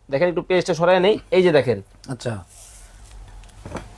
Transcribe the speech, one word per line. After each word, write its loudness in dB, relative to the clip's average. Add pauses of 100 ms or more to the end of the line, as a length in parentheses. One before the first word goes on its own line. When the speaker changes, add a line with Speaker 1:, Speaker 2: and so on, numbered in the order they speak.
(100)
Speaker 1:
দেখেন, 0
একটু -4
পেস্টটা 0
সরায় 2
নেই। 2 (120)
এই 2
যে 4
দেখেন। 2 (260)
Speaker 2:
আচ্ছা। -8 (1500)